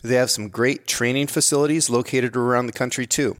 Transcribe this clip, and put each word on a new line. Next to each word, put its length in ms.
They 120
have 160
some 180
great 360
training 420
facilities 600
located 460
around 300
the 80
country, 340
too. 320